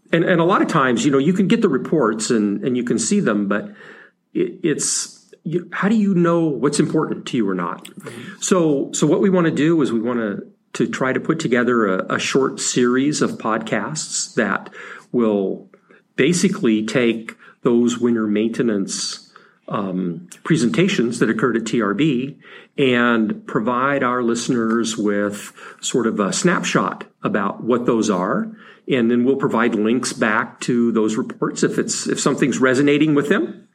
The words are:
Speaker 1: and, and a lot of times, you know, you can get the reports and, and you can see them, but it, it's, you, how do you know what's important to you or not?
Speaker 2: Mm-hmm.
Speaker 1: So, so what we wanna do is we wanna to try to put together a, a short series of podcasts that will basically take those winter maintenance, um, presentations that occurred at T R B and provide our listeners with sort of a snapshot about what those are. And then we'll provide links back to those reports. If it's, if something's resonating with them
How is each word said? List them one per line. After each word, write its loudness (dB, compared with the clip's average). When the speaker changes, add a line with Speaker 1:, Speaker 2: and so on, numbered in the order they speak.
Speaker 1:
and, 4
and 2
a 4
lot 4
of 0
times, 2
you 4
know, 4
you 4
can 2
get 2
the 4
reports 0
and, 2
and 0
you -2
can 0
see 0
them, 0
but -4
it, -2
it's, -2
you, -4
how 0
do 4
you 2
know 2
what's 0
important 0
to -4
you 2
or -2
not? -6
Speaker 2:
Mm-hmm. -16
Speaker 1:
So, 0
so -2
what 2
we 2
wanna 2
do 0
is 0
we -2
wanna -4
to -2
try -2
to -2
put -2
together 2
a, -2
a 0
short 0
series 0
of 0
podcasts -6
that -2
will 0
basically 2
take 0
those 2
winter 2
maintenance, -2
um, -4
presentations 0
that 2
occurred 0
at -2
T -2
R 0
B -2
and 2
provide 0
our 0
listeners 0
with -2
sort 0
of -2
a 0
snapshot 0
about -2
what 0
those 2
are. -2
And 2
then 2
we'll 2
provide 0
links 0
back -2
to 2
those 2
reports. -4
If 0
it's, -4
if -2
something's 0
resonating 4
with 2
them -2